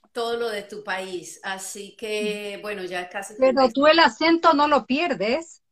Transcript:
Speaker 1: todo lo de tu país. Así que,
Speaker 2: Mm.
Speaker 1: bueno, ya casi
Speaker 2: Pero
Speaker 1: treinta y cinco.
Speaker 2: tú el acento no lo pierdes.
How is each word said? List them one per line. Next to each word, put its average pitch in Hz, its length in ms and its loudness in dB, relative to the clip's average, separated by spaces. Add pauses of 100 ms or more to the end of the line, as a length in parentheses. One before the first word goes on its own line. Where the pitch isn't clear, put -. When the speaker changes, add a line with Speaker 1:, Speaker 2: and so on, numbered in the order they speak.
(120)
Speaker 1:
todo 233 260 -4
lo 233 100 -4
de 202 140 -6
tu 208 220 -14
país. 185 580 -8
Así 190 540 -10
que, 208 600 -6
Speaker 2:
Mm. - 40 -16
Speaker 1:
bueno, 202 220 -8
ya 180 260 -8
casi 214 260 -10
Speaker 2:
Pero 262 160 2
Speaker 1:
treinta 262 120 2
y - 20 6
cinco. 269 140 -2
Speaker 2:
tú 285 80 6
el 320 100 8
acento 330 560 4
no 294 140 4
lo 285 180 2
pierdes. 269 720 -2 (120)